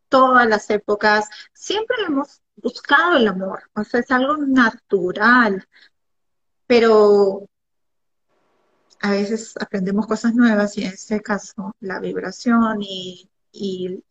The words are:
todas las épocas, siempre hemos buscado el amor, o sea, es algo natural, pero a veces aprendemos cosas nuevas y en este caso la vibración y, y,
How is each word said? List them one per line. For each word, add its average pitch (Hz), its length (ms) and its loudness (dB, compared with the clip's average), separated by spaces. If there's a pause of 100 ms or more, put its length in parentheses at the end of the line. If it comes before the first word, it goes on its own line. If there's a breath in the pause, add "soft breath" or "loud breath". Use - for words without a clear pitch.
todas 254 400 4
las 208 220 -2
épocas, 208 580 0 (240 loud breath)
siempre 453 440 -6 (100)
hemos 285 340 -6 (160)
buscado 320 640 -2
el 226 100 2
amor, 190 460 -8
o 214 100 -6
sea, 240 160 -4
es 240 100 -6
algo 262 280 0
natural, 220 1300 0 (1000 soft breath)
pero 208 840 4 (1500)
a 202 100 -2
veces 208 500 -4
aprendemos 202 460 -4
cosas 220 280 -2
nuevas 214 440 2
y 196 60 -6
en 185 80 -8
este 208 280 -6
caso 196 600 -10
la 190 200 -8
vibración 208 800 -2
y, 185 480 -12 (240)
y, 185 580 -8